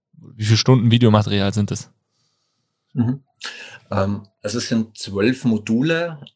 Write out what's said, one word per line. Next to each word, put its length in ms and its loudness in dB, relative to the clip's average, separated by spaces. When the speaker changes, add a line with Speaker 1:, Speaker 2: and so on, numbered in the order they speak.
Speaker 1:
wie 320 -12
viele 140 4
Stunden 340 4
Videomaterial 640 2
sind 180 -2
es? 200 -10
Speaker 2:
Mhm. 300 -4
Ähm, 380 -4
also 140 -4
es 100 -6
sind 300 -4
zwölf 480 -2
Module, 760 -2